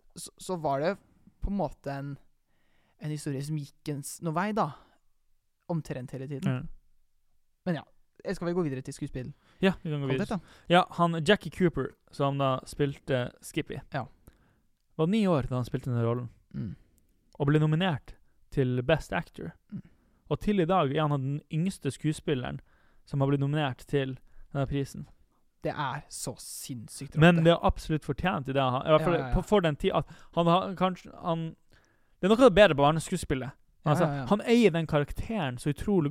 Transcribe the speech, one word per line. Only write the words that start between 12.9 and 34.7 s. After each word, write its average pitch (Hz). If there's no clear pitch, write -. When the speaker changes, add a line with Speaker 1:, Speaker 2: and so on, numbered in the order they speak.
Speaker 2:
Skippy, -
Speaker 1:
Ja. 131
Speaker 2:
var 160
ni 208
år 151
da 131
han 123
spilte 131
denne 117
rollen, 120
Speaker 1:
Mm. 123
Speaker 2:
og 143
ble 151
nominert 156
til 127
Best 151
Actor. -
Speaker 1:
Mm. 208
Speaker 2:
Og 147
til 208
i 165
dag 160
er 156
han 147
den 139
yngste 160
skuespilleren 143
som 143
har 135
blitt 143
nominert 139
til 131
denne 139
prisen. 139
Speaker 1:
Det 156
er 147
så -
sinnssykt -
rått, 151
Speaker 2:
Men 170
Speaker 1:
det. 165
Speaker 2:
det 165
er -
absolutt 160
fortjent 156
i 135
det 135
han, 127
i -
hvert 156
fall 170
Speaker 1:
Ja, 160
ja, 135
ja. -
Speaker 2:
på, 190
for 208
den 156
tid 190
at 160
han 170
har 185
kanskje, 185
han 165
det 185
er -
noe 226
av 254
det -
bedre 185
barneskuespillet. 139
Speaker 1:
Ja, 151
Speaker 2:
Altså, 139
Speaker 1:
ja, 143
ja. 127
Speaker 2:
han 208
eier 233